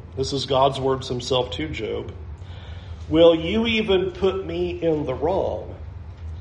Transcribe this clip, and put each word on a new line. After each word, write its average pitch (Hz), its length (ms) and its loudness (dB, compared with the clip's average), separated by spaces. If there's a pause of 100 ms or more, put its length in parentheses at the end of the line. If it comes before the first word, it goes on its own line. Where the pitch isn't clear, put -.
(160)
This 131 160 -2
is 135 140 -4
God's 139 320 4
words 131 300 0
himself 123 460 -2
to 156 140 -4
Job. 117 440 -6 (960)
"Will 165 260 8
you 190 320 0
even 196 460 2
put 190 340 0
me 175 240 -2
in 160 360 0
the 131 80 0
wrong? 123 600 -2 (680)